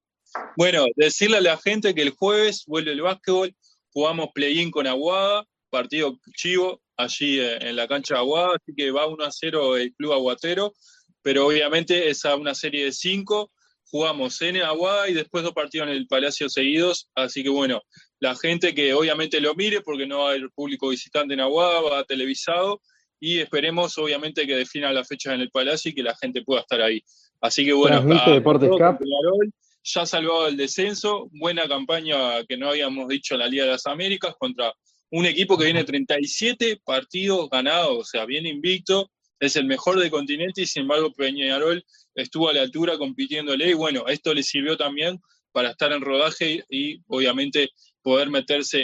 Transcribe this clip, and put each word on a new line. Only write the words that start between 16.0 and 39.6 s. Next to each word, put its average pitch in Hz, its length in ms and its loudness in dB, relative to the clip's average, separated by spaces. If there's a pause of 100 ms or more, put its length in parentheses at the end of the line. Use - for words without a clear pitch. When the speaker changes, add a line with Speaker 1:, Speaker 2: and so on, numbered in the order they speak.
Speaker 1:
Palacio 139 440 -2
seguidos, 160 640 0
así 131 280 -4
que 135 60 -2
bueno, 135 320 0 (400)
la 127 160 0
gente 170 380 0
que 139 180 2
obviamente 156 480 0
lo 147 140 0
mire 202 260 -2
porque 143 260 -6
no 139 120 -6
va 143 80 0
a 139 60 0
haber 131 220 -4
público 143 360 -6
visitante 139 440 -4
en 135 60 -2
Aguada, 165 400 2
va 143 240 0
televisado, 165 760 -4 (380)
y 170 220 -2
esperemos 160 580 -2
obviamente 151 480 -2
que 135 100 -2
definan 139 380 -2
las 127 140 -2
fechas 135 260 -6
en 127 60 -4
el 127 100 -6
Palacio 147 400 -2
y 156 40 -8
que 139 80 -4
la 117 120 -2
gente 127 280 -6
pueda 127 180 0
estar 117 220 -2
ahí. 113 200 0 (380)
Así 117 240 0
que 143 80 4
bueno, 143 240 6
Speaker 2:
Transmite 147 240 6
Speaker 1:
a, - 60 6
a 160 80 10
Speaker 2:
Deportes 139 340 6
Speaker 1:
todos 185 120 6
Speaker 2:
Cap. 175 180 6
Speaker 1:
con 139 80 -4
Peñarol, 180 460 2 (320)
ya 170 220 -2
salvado 165 420 0
el 143 80 -2
descenso, 202 760 -2
buena 165 340 -2
campaña 135 840 0
que 131 80 -6
no 135 120 -4
habíamos 135 400 -2
dicho 139 260 -4
en 123 60 0
la 120 80 0
Liga 135 160 0
de 131 60 2
las 127 160 -2
Américas 175 520 -4
contra 127 340 -4 (420)
un 170 120 2
equipo 180 320 2
que 160 60 4
viene 165 200 2
treinta 139 340 -2
y 143 60 0
siete 226 580 -2
partidos 170 680 -2
ganados, 139 480 2
o 113 60 -6
sea, 113 200 -4
viene 151 240 -6
invicto, 185 640 -2 (280)
es 143 180 0
el 135 100 0